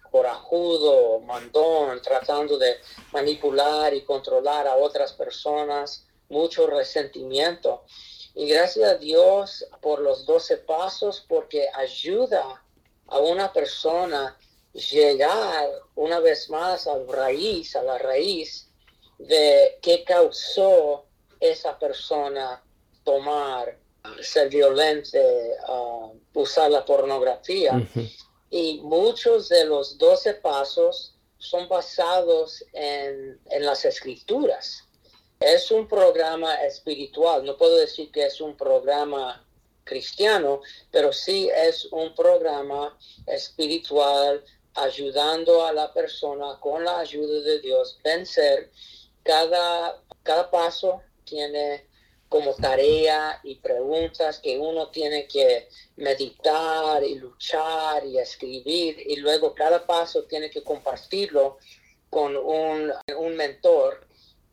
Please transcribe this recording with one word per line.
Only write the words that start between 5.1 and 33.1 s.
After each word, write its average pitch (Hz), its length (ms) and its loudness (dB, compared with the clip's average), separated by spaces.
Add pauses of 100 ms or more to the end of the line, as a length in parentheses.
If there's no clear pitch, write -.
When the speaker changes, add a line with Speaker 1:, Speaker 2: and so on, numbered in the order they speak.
Speaker 1:
personas, 147 920 -6 (240)
mucho 160 380 0
resentimiento. 143 1160 -2 (520)
Y 151 120 -6
gracias 185 420 2
a 180 60 4
Dios 180 680 2 (160)
por 151 180 -2
los 139 260 -2
doce 165 320 2
pasos, 185 680 -6
porque 151 460 -2
ayuda 180 880 -4 (440)
a 139 120 -2
una 180 320 0
persona 160 840 -2 (360)
llegar 151 920 2 (280)
una 165 240 -2
vez 160 300 2
más 170 380 -4
a 143 100 -4
la 131 160 -8
raíz, 147 640 -4
a 127 80 -2
la 131 140 -2
raíz 156 720 -4 (480)
de 143 640 6
qué 170 220 4
causó 175 1000 4 (340)
esa 160 380 0
persona 139 840 -6 (400)
tomar, 139 760 -2 (440)
ser 143 280 0
violente, 139 1080 2 (120)
ah, 120 420 -6 (240)
usar 147 380 2
la 139 140 2
pornografía. 139 880 0
Speaker 2:
Ujú. 117 320 -4 (420)
Speaker 1:
Y 160 320 -4
muchos 185 680 2
de 170 160 6
los 143 320 -2
doce 165 380 4
pasos 170 800 -2 (220)
son 175 320 -6
basados 170 920 0 (100)
en, 139 640 -8 (100)